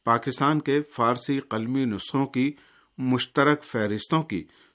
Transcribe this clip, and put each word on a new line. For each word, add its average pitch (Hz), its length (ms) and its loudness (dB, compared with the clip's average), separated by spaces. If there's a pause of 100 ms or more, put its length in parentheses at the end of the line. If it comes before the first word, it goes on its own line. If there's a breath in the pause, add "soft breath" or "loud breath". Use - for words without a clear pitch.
پاکستان 139 560 2
کے 147 220 0 (100)
فارسی 123 480 0
قلمی 123 440 -2
نسخوں 123 420 -2
کی 135 260 -2 (460 soft breath)
مشترک 139 680 2
فہرستوں 107 580 -2
کی 95 220 -6 (300 soft breath)